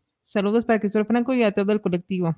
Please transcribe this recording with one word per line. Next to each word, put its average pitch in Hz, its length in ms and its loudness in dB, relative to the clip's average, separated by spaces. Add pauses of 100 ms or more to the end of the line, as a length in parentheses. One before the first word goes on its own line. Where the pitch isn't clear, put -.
(260)
Saludos 208 400 0
para 220 140 2
Cristóbal 214 280 -2
Franco 240 260 0
y 240 100 2
a 208 80 2
todo 202 220 0
el 214 80 0
colectivo. 180 560 -2